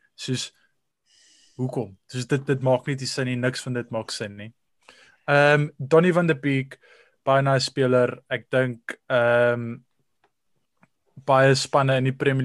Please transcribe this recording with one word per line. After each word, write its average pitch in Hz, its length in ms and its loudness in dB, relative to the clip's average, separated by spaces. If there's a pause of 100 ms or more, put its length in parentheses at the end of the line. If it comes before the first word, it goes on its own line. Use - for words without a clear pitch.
(140)
Soos, - 380 -8 (1040)
hoekom? 123 400 -8 (100)
Soos, 123 200 -10
dit, 139 200 -2
dit 135 160 -2
maak 127 240 0
net 139 140 -6
nie 127 80 -10
sin 131 180 -6
nie, 127 100 -4
niks 123 260 -4
van 127 120 -8
dit 120 160 -8
maak 113 200 -8
sin 101 260 -10
nie. 107 160 -16 (760)
Ehm, 147 400 4 (100)
Donny 165 340 4
van 170 140 0
de 160 80 2
Beek, 135 440 -4 (460)
baie 135 180 2
nice 135 280 0
speler. 127 480 2 (100)
Ek 120 220 -8
dink, 127 480 -2 (100)
ehm, 120 720 0 (1500)
baie 135 300 6
spanne 135 420 0
in 131 80 0
die 131 80 0
Premier 135 320 0